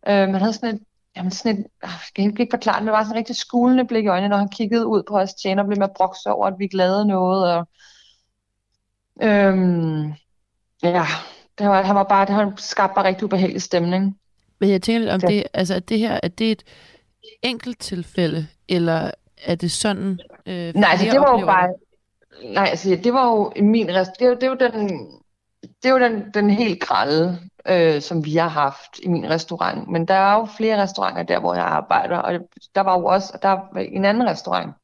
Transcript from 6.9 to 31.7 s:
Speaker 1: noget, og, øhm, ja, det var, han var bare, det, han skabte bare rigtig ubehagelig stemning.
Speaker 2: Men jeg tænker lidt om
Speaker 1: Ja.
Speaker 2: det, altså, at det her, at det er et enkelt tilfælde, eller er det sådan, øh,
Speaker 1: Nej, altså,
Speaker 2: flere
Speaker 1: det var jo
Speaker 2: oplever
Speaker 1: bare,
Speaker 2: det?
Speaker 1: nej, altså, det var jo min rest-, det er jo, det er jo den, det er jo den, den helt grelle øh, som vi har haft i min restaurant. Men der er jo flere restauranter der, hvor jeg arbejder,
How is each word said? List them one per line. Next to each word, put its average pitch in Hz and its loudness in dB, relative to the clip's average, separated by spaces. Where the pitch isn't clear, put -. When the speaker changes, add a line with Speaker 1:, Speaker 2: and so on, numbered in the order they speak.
Speaker 1:
noget, 185 2
og, 170 -2
øhm, 180 2
ja, 175 2
det 208 0
var, 196 4
han 196 2
var 196 4
bare, 196 4
det, 202 -2
han 202 0
skabte - -2
bare 196 0
rigtig 185 -2
ubehagelig 190 -2
stemning. 185 -2
Speaker 2:
Men 196 2
jeg 190 2
tænker 226 0
lidt 226 -2
om - 0
Speaker 1:
Ja. 180 2
Speaker 2:
det, 208 2
altså, 185 -2
at 185 -6
det 220 0
her, 220 -2
at - -6
det 226 0
er 226 2
et 214 -4
enkelt 247 -8
tilfælde, 165 -4
eller 170 0
er 175 -2
det 170 -4
sådan, 190 -4
øh, 175 -10
Speaker 1:
Nej, 196 6
altså, 185 2
Speaker 2:
flere 226 0
Speaker 1:
det 277 6
var 285 6
jo 269 6
Speaker 2:
oplever 202 2
Speaker 1:
bare, 185 4
Speaker 2:
det? - -14
Speaker 1:
nej, 196 2
altså, 185 -4
det 240 2
var 254 4
jo 220 2
min 214 4
rest-, 190 0
det 247 2
er 254 8
jo, 247 2
det 247 -4
er 262 2
jo 262 0
den, 208 -4
det - -4
er - -
jo 262 4
den, 220 0
den 208 2
helt 208 0
grelle 156 0
øh, 165 4
som 160 -4
vi 151 -4
har 165 2
haft 147 -4
i - -4
min 170 -2
restaurant. 165 -4
Men 170 -4
der 190 2
er 196 4
jo 220 2
flere 220 0
restauranter - -4
der, 87 0
hvor 87 -2
jeg 87 -2
arbejder, 87 0